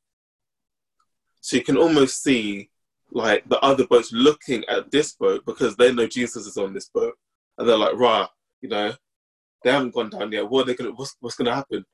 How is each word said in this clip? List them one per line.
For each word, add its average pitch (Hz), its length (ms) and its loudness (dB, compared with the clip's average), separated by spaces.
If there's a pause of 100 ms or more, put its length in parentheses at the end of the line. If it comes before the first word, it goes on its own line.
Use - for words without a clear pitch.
(1400)
So - 160 -4
you 120 60 -2
can 143 140 0
almost 151 460 2
see, 104 460 -2 (420)
like, 113 360 -2
the 117 120 0
other 139 280 2
boats 117 240 2
looking 127 560 0
at - 240 -4
this 139 220 0
boat - 320 -2
because 113 300 -4
they 123 180 4
know 117 140 0
Jesus 120 400 -6
is 101 100 -16
on 98 160 -4
this 98 160 -12
boat. 117 240 -4 (440)
And 120 120 0
they're 113 80 6
like, 104 180 0
"Rah, 110 320 2 (340)
you - 80 -12
know, 107 240 2 (680)
they 123 80 4
haven't 131 220 0
gone 113 160 -2
down 104 220 -8
yet. 104 180 -4
What 131 140 2
are - 20 -8
they 123 100 -2
gonna, 123 160 -8
what's, 131 280 -14
what's 117 160 -12
gonna 120 200 -2
happen? 135 380 -8